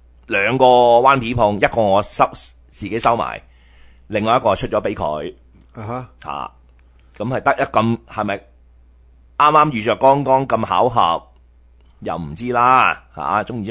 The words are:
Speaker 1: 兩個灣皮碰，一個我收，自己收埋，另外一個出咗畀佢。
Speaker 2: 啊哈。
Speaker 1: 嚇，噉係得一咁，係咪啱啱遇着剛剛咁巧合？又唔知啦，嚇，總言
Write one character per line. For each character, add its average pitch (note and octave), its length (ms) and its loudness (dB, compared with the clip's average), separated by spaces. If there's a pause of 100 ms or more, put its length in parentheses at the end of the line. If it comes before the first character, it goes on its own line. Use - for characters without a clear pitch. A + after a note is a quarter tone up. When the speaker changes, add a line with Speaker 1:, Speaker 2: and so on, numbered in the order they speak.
(280)
Speaker 1:
兩 G#2+ 300 0
個 C3 80 4
灣 B2 540 4
皮 A#2 140 -6
碰， G#2+ 220 0
一 A2 120 2
個 A#2 140 -2
我 G2+ 220 2
收， - 300 -2
自 - 560 -14
己 A2 100 -6
收 A#2 160 2
埋， B1+ 260 -6 (640)
另 G#2 180 -4
外 A2+ 120 2
一 - 40 0
個 G#2+ 140 2
出 A#2+ 120 -4
咗 G#2+ 140 -2
畀 G#2 120 -4
佢。 D2+ 400 -8 (460)
Speaker 2:
啊 G#2+ 40 -14
哈。 A#2+ 260 -10 (1080)
Speaker 1:
嚇， G#2 60 -10
噉 A2+ 60 -6
係 A#2+ 120 -6
得 C3+ 120 0
一 C3+ 140 -2
咁， A2+ 300 0 (100)
係 G#2+ 180 -8
咪 G2+ 100 -4 (1000)
啱 D3 140 4
啱 D#3 200 4
遇 A2 100 -4
着 G#2+ 160 0
剛 C#3 260 2
剛 C3 240 0
咁 A2+ 180 -2
巧 A2+ 240 0
合？ F2 340 0 (800)
又 F#2 160 -8
唔 D#2 180 -10
知 A#2+ 160 -8
啦， A#2+ 500 4 (140)
嚇， E2+ 300 -4
總 A#2 180 -8
言 - 80 -8